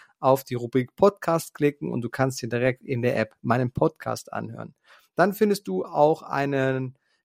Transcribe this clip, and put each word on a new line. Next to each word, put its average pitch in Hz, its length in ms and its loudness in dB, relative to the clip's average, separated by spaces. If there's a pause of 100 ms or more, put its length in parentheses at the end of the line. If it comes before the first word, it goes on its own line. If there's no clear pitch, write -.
(200)
auf 135 240 2
die 123 120 -8
Rubrik 123 400 -2
Podcast 170 580 2
klicken 147 380 -2
und 120 100 -4
du 117 80 -6
kannst 131 320 -2
dir 123 80 -8
direkt 123 340 -2
in 123 180 -4
der 120 160 0
App 110 240 -4
meinen 123 300 0
Podcast - 640 -4
anhören. 110 420 -12 (400)
Dann 190 180 2
findest 202 340 0
du 185 180 -4
auch 156 380 2
einen, 135 720 -2 (280)